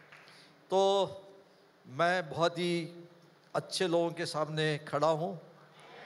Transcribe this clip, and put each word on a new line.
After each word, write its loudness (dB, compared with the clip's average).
तो 4
मैं 0
बहुत 0
ही -4
अच्छे -2
लोगों 2
के -6
सामने -2
खड़ा 0
हूँ। 0